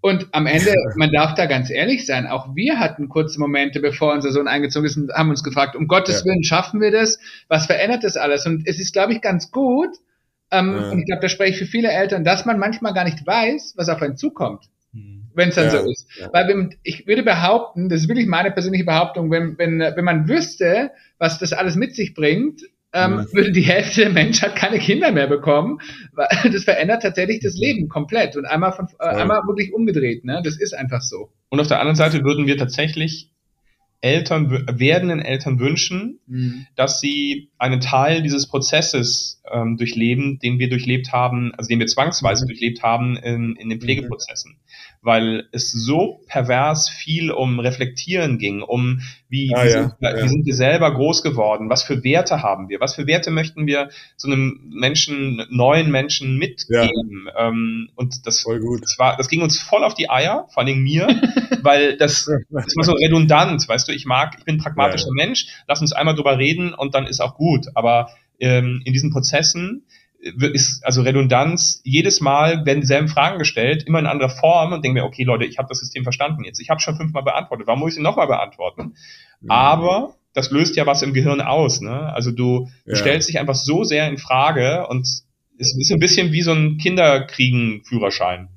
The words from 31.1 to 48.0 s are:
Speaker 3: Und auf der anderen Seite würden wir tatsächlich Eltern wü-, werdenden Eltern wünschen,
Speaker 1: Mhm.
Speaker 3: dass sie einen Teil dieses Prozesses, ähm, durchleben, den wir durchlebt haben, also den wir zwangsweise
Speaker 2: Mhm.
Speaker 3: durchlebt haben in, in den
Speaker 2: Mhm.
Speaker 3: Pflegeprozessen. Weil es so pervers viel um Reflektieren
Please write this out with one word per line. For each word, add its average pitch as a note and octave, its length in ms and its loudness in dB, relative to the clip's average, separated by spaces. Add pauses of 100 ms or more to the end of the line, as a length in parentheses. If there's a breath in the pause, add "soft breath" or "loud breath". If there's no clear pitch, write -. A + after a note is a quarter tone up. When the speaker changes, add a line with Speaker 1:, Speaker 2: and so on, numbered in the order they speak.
Speaker 3:
Und C#3 120 -2
auf D3+ 80 0
der C#3+ 120 4
anderen D3+ 160 2
Seite D#3 260 2
würden D3 240 2
wir C#3 120 2
tatsächlich D#3 720 -4 (720)
Eltern D#3 480 0
wü-, B2+ 160 -2 (140)
werdenden E3 400 2
Eltern C3+ 400 -2
wünschen, F3+ 680 -2
Speaker 1:
Mhm. B2+ 480 -6
Speaker 3:
dass C3+ 260 0
sie C#3+ 560 -4
einen B2+ 240 0
Teil C3+ 420 2
dieses C#3 260 -2
Prozesses, - 920 -2 (120)
ähm, A#2 240 -2
durchleben, A#2+ 640 0
den B2 180 -2
wir B2+ 100 0
durchlebt B2+ 440 -2
haben, B2 440 0
also G#2+ 120 -10
den A#2 100 2
wir A2+ 80 0
zwangsweise C3 580 0
Speaker 2:
Mhm. B2+ 40 -4
Speaker 3:
durchlebt A#2 340 -4
haben A#2+ 340 0
in, A#2 400 -4
in A2 120 -10
den A2 100 -6
Speaker 2:
Mhm. A2+ 40 -12
Speaker 3:
Pflegeprozessen. B2 720 -6 (480 loud breath)
Weil A2+ 480 0
es A#2+ 200 -6
so C#3 560 -2
pervers C3+ 600 0
viel D#3+ 440 -4
um B2+ 280 -2
Reflektieren B2+ 800 -2